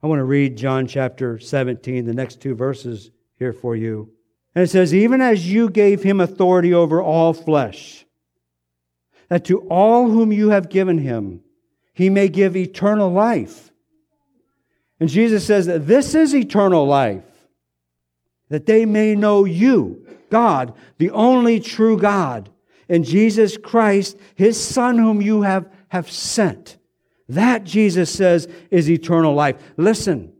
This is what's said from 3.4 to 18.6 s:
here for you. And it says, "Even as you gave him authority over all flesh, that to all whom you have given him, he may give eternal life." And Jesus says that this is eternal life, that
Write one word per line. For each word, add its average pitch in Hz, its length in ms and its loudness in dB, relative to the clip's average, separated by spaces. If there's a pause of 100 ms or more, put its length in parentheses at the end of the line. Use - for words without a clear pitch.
here 127 120 -6
for 123 220 -8
you. 110 380 -8 (420)
And 180 80 0
it 175 80 0
says, 185 240 2
"Even 233 260 2
as 208 300 0
you 226 180 0
gave 202 360 2
him 196 160 2
authority 180 520 2
over 170 300 2
all 165 300 2
flesh, 147 720 -6 (1200)
that 175 180 -2
to 185 220 -2
all 226 420 4
whom 220 220 2
you 214 180 2
have 196 200 0
given 185 280 0
him, 110 440 -8 (500)
he 185 160 0
may 196 200 2
give 185 280 0
eternal 196 540 -2
life." 190 600 -4 (1300)
And 165 80 -2
Jesus 208 360 0
says 202 220 2
that 160 220 -4
this 269 260 2
is 311 200 2
eternal 196 520 2
life, 127 380 0 (1300)
that 147 160 -6